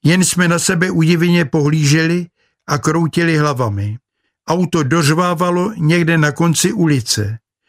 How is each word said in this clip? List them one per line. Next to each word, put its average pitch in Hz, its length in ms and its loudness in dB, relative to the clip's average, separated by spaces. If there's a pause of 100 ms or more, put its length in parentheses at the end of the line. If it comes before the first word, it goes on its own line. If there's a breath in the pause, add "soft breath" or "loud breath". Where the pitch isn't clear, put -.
jen 175 200 4
jsme 175 240 0
na 170 100 2
sebe 180 320 -2
udiveně 175 540 2
pohlíželi 160 800 0 (400)
a 147 120 -2
kroutili 165 600 0
hlavami. 117 600 -2 (500)
Auto 170 340 0
dořvávalo 175 920 0
někde 165 420 2
na 151 140 2
konci 170 400 0
ulice. 123 680 -2 (300 soft breath)